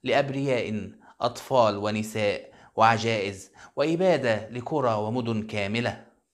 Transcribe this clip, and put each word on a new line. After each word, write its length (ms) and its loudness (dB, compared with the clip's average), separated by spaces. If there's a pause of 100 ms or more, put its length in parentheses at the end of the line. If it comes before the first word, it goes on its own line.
لأبرياء، 880 0 (300)
أطفال 560 2
ونساء 720 -2 (240)
وعجائز، 760 2 (240)
وإبادة 760 2
لقرى 440 -2
ومدن 540 -2
كاملة. 580 -4 (280)